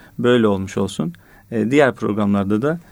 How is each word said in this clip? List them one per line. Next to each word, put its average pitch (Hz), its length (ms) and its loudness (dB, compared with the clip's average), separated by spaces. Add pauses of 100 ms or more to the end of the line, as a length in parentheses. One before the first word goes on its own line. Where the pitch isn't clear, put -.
(180)
böyle 120 280 4
olmuş 98 320 -2
olsun. 127 340 -4 (380)
Ee, 110 200 -2
diğer 139 240 4
programlarda 101 680 -2
da 160 180 -4 (120)